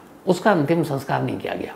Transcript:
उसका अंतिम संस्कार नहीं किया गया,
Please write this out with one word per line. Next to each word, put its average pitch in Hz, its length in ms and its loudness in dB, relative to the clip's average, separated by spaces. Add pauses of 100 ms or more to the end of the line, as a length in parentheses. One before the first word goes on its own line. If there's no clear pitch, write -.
(280)
उसका 190 240 4
अंतिम 165 320 2
संस्कार 139 380 -2
नहीं 120 180 -4
किया - 140 -4
गया, 90 220 -6